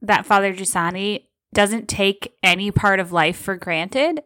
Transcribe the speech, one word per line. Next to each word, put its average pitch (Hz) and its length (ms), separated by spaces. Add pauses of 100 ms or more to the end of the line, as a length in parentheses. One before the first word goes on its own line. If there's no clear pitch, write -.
that 208 240
Father 196 280
Giussani 185 760 (260)
doesn't 214 340
take 196 460 (100)
any 190 280
part 196 280
of 180 140
life 170 260
for 196 160
granted. 202 720